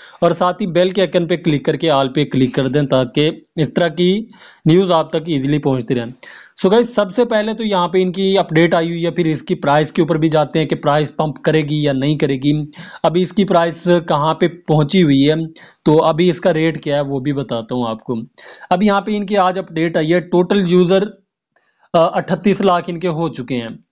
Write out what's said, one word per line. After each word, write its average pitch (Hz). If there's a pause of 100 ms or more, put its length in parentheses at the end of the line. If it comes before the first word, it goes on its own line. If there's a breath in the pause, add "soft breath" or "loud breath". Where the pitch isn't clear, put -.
(220 loud breath)
और 170
साथ 180
ही 214
बेल 180
के 190
आइकन 175
पे 170
क्लिक 147
करके 156
all 135
पे 147
क्लिक 127
कर 135
दें 143
ताकि 131 (300)
इस 151
तरह 175
की 180 (580 loud breath)
न्यूज़ 180
आप 160
तक 160
ईजीली 147
पहुँचती 131
रहे। 120 (480 loud breath)
So 185
गाइस, 233
सबसे 208
पहले 220
तो 226
यहाँ 185
पे 185
इनकी 190
अपडेट 165
आई 165
हुई 170
है, 170
फिर 170
इसकी 156
प्राइस 147
के -
ऊपर 160
भी 160
जाते 151
हैं 151
कि 165
प्राइस 147
पंप 156
करेगी 151
या 143
नहीं 139
करेगी। 139 (520 loud breath)
अभी 165
इसकी 190
प्राइस 170 (260)
कहाँ 156
पे 170 (200)
पहुँची 156
हुई 143
है, 147 (100)
तो -
अभी 160
इसका 175
रेट 160
क्या 143
है 147
वो 139
भी 143
बताता 123
हूँ 123
आपको। 113 (540 loud breath)
अब 185
यहाँ 202
पे 214
इनकी 208
आज 185
अपडेट 165
आई 160
है, 170
टोटल 180
यूजर, 180 (880)
अ, 175
अड़तीस 190
लाख 180
इनके 175
हो 160
चुके 127
हैं, 117 (180)